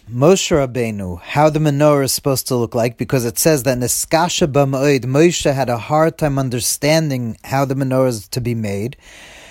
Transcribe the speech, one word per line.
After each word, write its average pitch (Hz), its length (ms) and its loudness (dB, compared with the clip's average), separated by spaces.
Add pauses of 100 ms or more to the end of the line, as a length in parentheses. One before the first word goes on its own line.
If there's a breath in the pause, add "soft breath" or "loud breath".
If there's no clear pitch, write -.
(100)
Moshe 143 400 2
Rabbeinu 113 720 -2
how 147 280 2
the 156 100 0
menorah 147 460 4
is 127 80 -2
supposed - 360 -2
to 131 60 -2
look 117 200 -2
like, 120 240 -2
because 123 260 -2
it 117 140 -4
says 156 240 2
that 123 160 0
Neskasha 160 680 0
B'Ma'od, 139 580 2
Moshe 147 480 2
had 131 180 -2
a 120 80 -2
hard 156 400 0
time 139 200 0
understanding 131 1040 -2
how 135 200 0
the 135 100 -4
menorah 131 340 0
is 113 200 -6
to - 120 -6
be 117 140 -4
made. 107 420 -6 (540 loud breath)